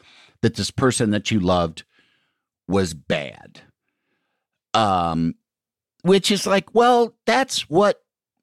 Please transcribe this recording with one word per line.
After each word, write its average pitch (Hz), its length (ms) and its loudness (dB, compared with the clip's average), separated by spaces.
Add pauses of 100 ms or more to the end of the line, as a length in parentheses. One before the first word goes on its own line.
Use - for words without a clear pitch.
(420)
that 110 120 2
this - 160 -6
person 123 400 0
that 104 200 -2
you 110 100 0
loved 87 440 0 (840)
was 90 260 0
bad. 69 640 -8 (1120)
Um, 85 640 0 (680)
which 190 280 2
is 196 160 -2
like, 190 280 -2
well, 233 400 2 (120)
that's 262 420 -2
what 190 340 2 (400)